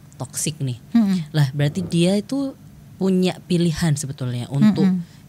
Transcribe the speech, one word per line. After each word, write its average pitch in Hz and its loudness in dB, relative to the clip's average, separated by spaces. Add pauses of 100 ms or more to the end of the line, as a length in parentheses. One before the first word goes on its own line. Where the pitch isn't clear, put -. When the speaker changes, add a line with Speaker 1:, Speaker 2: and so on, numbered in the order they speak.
(140)
Speaker 1:
toksik - -8
nih." 123 -4 (160)
Speaker 2:
Mm-mm. 196 2
Speaker 1:
Lah, 143 2
berarti 147 -2
dia 170 2
itu 269 -4 (440)
punya 185 2
pilihan 170 0
sebetulnya 123 -6
untuk 196 4
Speaker 2:
Mm-mm. 185 0 (220)